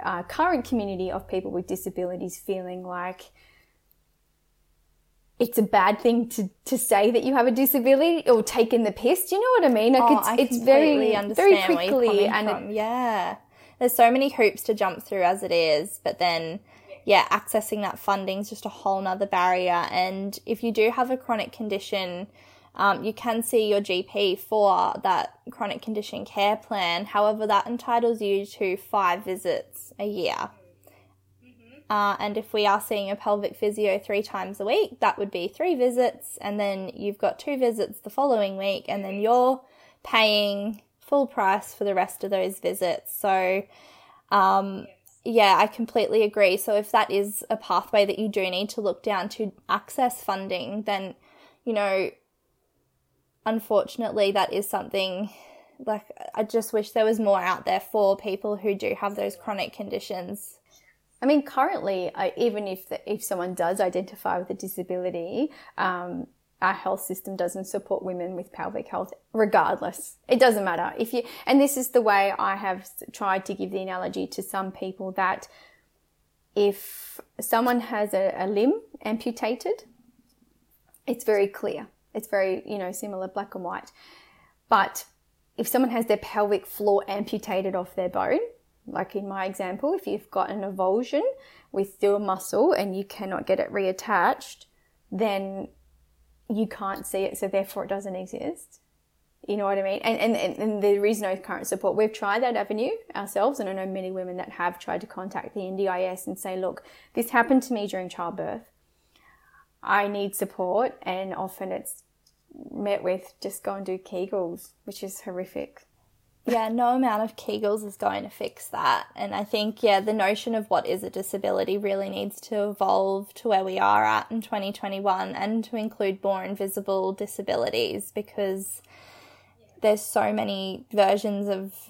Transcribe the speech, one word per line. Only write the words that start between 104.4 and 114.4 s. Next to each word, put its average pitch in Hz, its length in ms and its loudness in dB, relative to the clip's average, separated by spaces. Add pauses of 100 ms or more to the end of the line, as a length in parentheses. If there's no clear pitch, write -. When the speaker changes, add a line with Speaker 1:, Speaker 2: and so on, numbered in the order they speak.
Speaker 1:
have 180 280 -4
tried 175 240 -6
to 214 60 -14
contact - 460 -10
the 196 120 -8
N 190 120 -8
D 196 100 0
I 180 140 0
S 185 260 -4
and 196 100 -8
say, 185 200 -8
"Look, 185 260 -6 (300)
this 233 160 -4
happened 254 340 4
to 254 100 -6
me 208 140 -2
during 185 220 -6
childbirth. 180 600 -8 (1120)
I 202 280 2
need 202 260 -4
support," 196 680 -2
and 190 300 -6
often 190 380 -8
it's - 320 -10 (680)
met 202 320 -2
with, 185 400 -2
"Just 196 220 -8
go 202 120 -4
and 196 100 -10
do 190 120 -4
Kegels," 185 720 -6 (120)